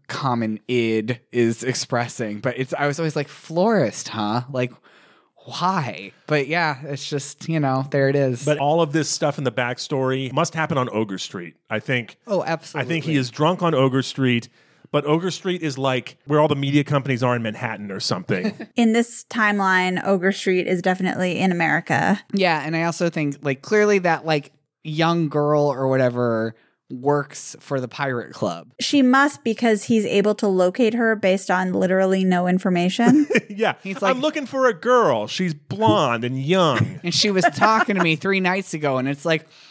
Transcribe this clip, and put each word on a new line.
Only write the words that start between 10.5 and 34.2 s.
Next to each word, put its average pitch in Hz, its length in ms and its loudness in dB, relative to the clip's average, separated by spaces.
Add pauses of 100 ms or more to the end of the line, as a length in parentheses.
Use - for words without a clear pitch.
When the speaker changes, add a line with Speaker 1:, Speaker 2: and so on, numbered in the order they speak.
Speaker 2:
happen 160 240 -2
on 127 140 0
Ogre 107 260 -2
Street. 87 380 -12 (120)
I 107 120 -4
think 120 360 -4 (120)
Speaker 1:
Oh, 196 140 0
Speaker 2:
I - 40 -4
think - 40 -4 (100)
Speaker 1:
absolutely. 156 400 -4
Speaker 2:
he 156 160 -2
is 127 140 -2
drunk 165 300 0
on 165 140 0
Ogre 131 280 2
Street, 123 460 0 (440)
but 147 140 2
Ogre 165 240 0
Street 180 320 -4
is, 139 160 -4
like, 131 480 -2
where 147 140 4
all 156 80 6
the 147 80 0
media 139 260 2
companies 135 400 0
are 123 140 2
in 117 60 -4
Manhattan 107 500 -6
or 95 80 -8
something. 98 720 -4
Speaker 3:
<laughs> - 40 -20
In 233 160 4
this 233 380 0
timeline, 190 760 0
Ogre 190 280 2
Street 185 340 0
is 180 160 0
definitely 185 560 -2
in 190 140 2
America. 170 680 0 (120)
Speaker 1:
Yeah, 175 340 2
and 160 80 -4
I 165 80 0
also 170 260 0
think, 151 340 -4
like, 135 200 -4
clearly 208 380 2
that, 165 260 0
like, 156 240 -2 (320)
young 160 460 0
girl 147 400 2
or 135 180 -2
whatever 123 680 0 (340)
works 139 720 -4
for 139 200 -4
the 123 60 -6
pirate 120 460 -6
club. 85 480 -6
Speaker 3:
She - 200 2
must, 269 440 4
because 220 400 0
he's 226 200 2
able 202 300 2
to 208 140 -2
locate 190 460 2
her 226 200 2
based 196 380 0
on 185 200 0
literally 190 520 2
no 180 240 2
information. 185 840 4
Speaker 2:
<laughs> 247 40 4 (120)
Yeah. 202 340 0
Speaker 1:
He's 185 180 -8
like 196 140 2
Speaker 2:
"I'm 254 80 -6